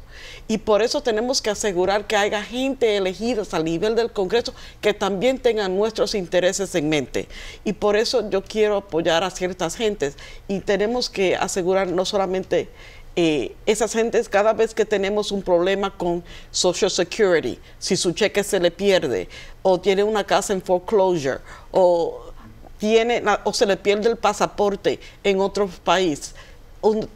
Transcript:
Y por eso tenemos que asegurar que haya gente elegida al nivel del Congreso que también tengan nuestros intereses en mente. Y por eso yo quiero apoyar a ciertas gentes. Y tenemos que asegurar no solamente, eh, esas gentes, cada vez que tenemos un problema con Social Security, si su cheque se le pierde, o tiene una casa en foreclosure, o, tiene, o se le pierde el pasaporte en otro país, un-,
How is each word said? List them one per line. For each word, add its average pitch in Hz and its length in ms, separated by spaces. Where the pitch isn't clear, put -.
Y 220 100
por 208 240
eso 254 200
tenemos 247 400
que - 80
asegurar 202 560
que 214 120
haya 208 260
gente 240 540
elegida 196 460
al 160 100
nivel 170 320
del 233 160
Congreso 214 420
que 208 120
también 208 460
tengan 214 360
nuestros 208 380
intereses 185 640
en 151 140
mente. 131 400
Y 214 100
por 208 220
eso 220 340
yo 190 140
quiero 214 340
apoyar 170 460
a 185 80
ciertas 180 440
gentes. 202 420
Y 196 100
tenemos 220 500
que 180 280
asegurar 190 500
no 180 160
solamente, 185 680
eh, 151 400
esas 214 280
gentes, 226 340
cada 208 240
vez 220 220
que 214 120
tenemos 202 460
un 196 100
problema 190 560
con 175 260
Social 180 400
Security, 175 640
si - 160
su 175 160
cheque 202 320
se 196 160
le 175 120
pierde, 170 580
o 185 180
tiene 196 240
una 208 220
casa 185 260
en 190 100
foreclosure, 180 760
o, 170 540
tiene, 226 460
o 202 80
se 254 120
le 196 120
pierde 208 320
el 233 80
pasaporte 196 840
en 196 160
otro 196 280
país, 185 520
un-, 214 340